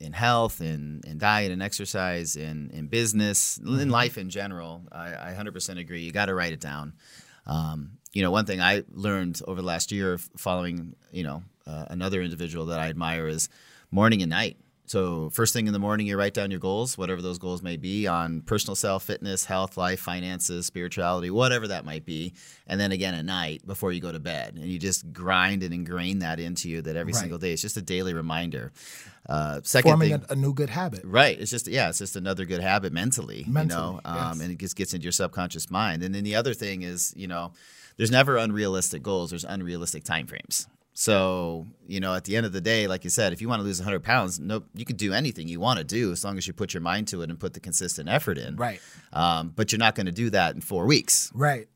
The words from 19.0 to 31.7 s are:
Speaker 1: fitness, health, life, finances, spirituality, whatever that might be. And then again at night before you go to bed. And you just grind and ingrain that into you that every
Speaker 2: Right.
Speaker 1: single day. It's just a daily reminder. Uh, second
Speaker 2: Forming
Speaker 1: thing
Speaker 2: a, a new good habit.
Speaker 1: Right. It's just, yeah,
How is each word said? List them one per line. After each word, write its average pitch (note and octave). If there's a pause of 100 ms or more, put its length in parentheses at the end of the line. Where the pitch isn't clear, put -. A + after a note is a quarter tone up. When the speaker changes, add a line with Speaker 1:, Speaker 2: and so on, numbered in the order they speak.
Speaker 1:
fitness, G2
health, F#2+
life, F#2
finances, F2+
spirituality, F2
whatever A#2
that F2+
might D#2
be. E2+ (340)
And F#2+
then G2+
again F#2
at D#2+
night E2+
before F#2+
you F2
go F2
to D#2+
bed. C#2+
And D#2
you F2+
just E2+
grind F#2
and F2
ingrain F2+
that E2
into E2+
you E2
that D#2
every E2+
Speaker 2:
Right. A#2
Speaker 1:
single E2+
day. E2+
It's D#2+
just -
a G#2
daily F#2
reminder. D#2+ (560)
Uh, D2
second C3
Speaker 2:
Forming D#3
Speaker 1:
thing D3
Speaker 2:
a, C#3
a -
new C#3
good C#3
habit. C#3
Speaker 1:
Right. A#2+
It's G#2
just, -
yeah, A2